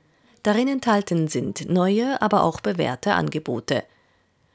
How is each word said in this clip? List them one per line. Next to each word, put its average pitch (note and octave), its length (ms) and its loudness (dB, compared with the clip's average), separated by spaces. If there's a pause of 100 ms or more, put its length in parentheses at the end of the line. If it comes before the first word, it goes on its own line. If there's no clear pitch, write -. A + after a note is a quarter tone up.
(420)
Darin A3 260 2
enthalten G3+ 600 0
sind - 400 -6
neue, G3+ 520 0
aber G3+ 240 4
auch E3 160 0
bewährte F3 540 -2
Angebote. D3 680 -2 (720)